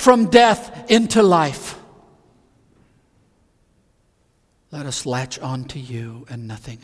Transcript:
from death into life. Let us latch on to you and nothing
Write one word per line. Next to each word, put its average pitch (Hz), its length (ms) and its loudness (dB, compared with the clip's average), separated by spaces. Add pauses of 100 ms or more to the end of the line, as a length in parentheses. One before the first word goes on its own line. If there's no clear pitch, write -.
from 233 280 4
death 233 640 2
into 220 320 4
life. 165 540 0 (3000)
Let 147 140 -14
us 131 200 -10
latch 127 340 -8
on 131 260 -10
to - 140 -16
you 120 500 -14
and 117 180 -14
nothing 113 360 -16